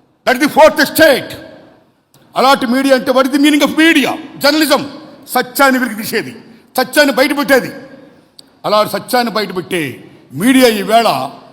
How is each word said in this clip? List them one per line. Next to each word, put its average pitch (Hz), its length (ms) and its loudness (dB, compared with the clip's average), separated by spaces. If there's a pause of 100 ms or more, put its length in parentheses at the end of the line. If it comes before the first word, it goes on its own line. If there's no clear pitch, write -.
(280)
That 254 80 2
is 269 80 -4
the 269 160 0
fourth 302 240 4
estate. 269 500 0 (1000)
అలాంటి 262 300 2
మీడియా 269 300 0
అంటే 254 160 -2
what 262 160 2
is 262 60 -6
the 285 100 2
meaning 294 280 2
of - 80 -2
media? 302 380 2 (200)
జర్నలిజం. 285 540 0 (360)
సత్యాన్ని 262 520 0
వెలికి 226 220 -6
తీసేది, 180 340 -6 (420)
సత్యాన్ని 269 380 0
బయటపెట్టేది. 269 560 0 (960)
అలా 208 200 0
సత్యాన్ని 233 480 -4
బయటపెట్టే 180 760 -8 (220)
మీడియా 247 360 2
ఈవేళ 196 600 0 (220)